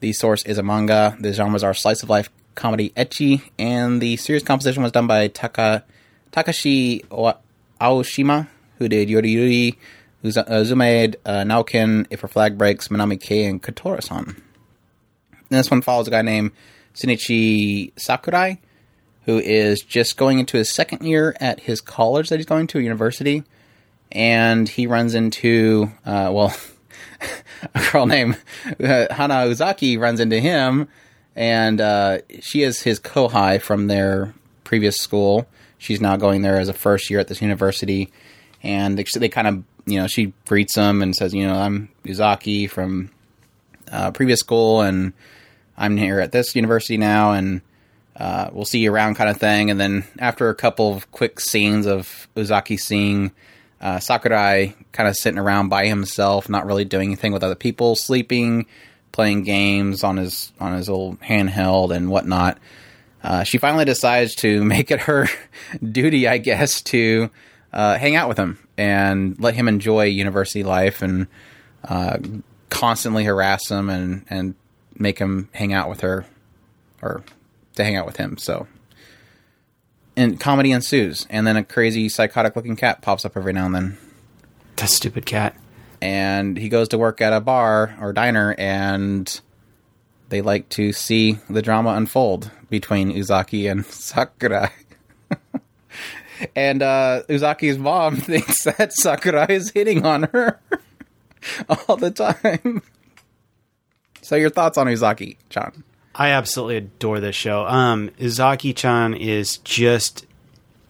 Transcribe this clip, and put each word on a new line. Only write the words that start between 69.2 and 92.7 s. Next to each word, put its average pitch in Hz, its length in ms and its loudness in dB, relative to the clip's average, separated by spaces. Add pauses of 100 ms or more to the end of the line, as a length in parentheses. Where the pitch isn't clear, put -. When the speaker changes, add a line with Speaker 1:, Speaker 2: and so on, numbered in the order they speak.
Speaker 1:
let 117 160 0
him 120 140 0
enjoy 107 380 2
university 98 580 -2
life 95 360 2
and, 92 280 -2 (560)
uh, 90 340 -4 (520)
constantly 117 540 -2
harass 98 460 0
him 98 200 -4
and, 92 380 -6
and 95 280 -6 (420)
make 101 200 -2
him 95 340 -4
hang 101 200 -4
out 95 160 -2
with 98 120 -10
her, 95 260 -2 (760)
or 98 200 -8 (540)
to 104 80 -2
hang 104 120 -2
out 87 100 -6
with - 100 -14
him, 98 220 -8
so. - 280 -8 (1500)
And 117 240 2
comedy 139 320 4
ensues, 123 580 0
and 110 160 0
then 110 100 4
a 107 80 0
crazy 113 440 0
psychotic 110 480 0
looking 117 200 -6
cat - 260 -2
pops 98 220 -2
up 104 120 -10
every 95 160 -4
now 95 140 -2
and 92 80 -2
then. 92 240 -4 (800)
Speaker 2:
That 107 140 -2
stupid - 360 -2
cat. 107 280 -2 (460)
Speaker 1:
And 98 560 -2
he 107 120 -6
goes 113 200 2
to 113 100 0
work 113 220 0
at 110 120 4
a 110 80 2
bar 110 600 2
or 101 120 -6
diner, 107 460 2
and 98 800 -2 (880)
they 101 140 -4
like 104 280 0
to 104 220 0
see 110 460 2 (100)
the 107 140 -2
drama 110 280 2
unfold 107 600 0 (180)
between 98 440 -2